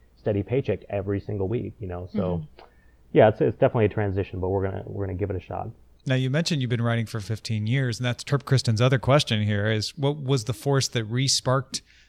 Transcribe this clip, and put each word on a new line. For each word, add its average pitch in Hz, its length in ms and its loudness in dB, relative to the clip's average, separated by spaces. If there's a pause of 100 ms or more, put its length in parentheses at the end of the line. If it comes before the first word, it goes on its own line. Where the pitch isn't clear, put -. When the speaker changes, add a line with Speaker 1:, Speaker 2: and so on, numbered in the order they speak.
(160)
Speaker 1:
steady 101 280 -2
paycheck - 440 -2
every 101 300 -2
single 98 300 -4
week, 110 320 -4
you 92 80 -8
know? 90 240 -10
So - 80 -6
Speaker 2:
Mm-hmm. 156 460 -4 (480)
Speaker 1:
yeah, 113 160 10
it's, - 100 0
it's - 180 0
definitely 120 280 4
a - 20 6
transition, 98 500 -2
but 92 120 -2
we're 98 140 0
gonna, 98 220 -4
we're 101 200 -6
gonna 92 120 -6
give 98 120 -2
it 95 60 -4
a 87 40 -6
shot. 92 300 -10 (360)
Speaker 3:
Now, 135 80 2
you 131 160 0
mentioned 156 300 0
you've 123 100 -2
been 117 120 0
writing 117 240 0
for 113 120 -6
fifteen 107 480 -4
years, 127 320 0
and 123 80 -2
that's 120 160 -4
Terp 131 220 -2
Kristen's 120 360 2
other 127 200 4
question 123 420 4
here 104 280 0
is, 107 280 -2
what 147 240 -2
was 131 220 0
the 127 80 -4
force 135 360 0
that 113 160 -2
re-sparked 131 800 0 (260)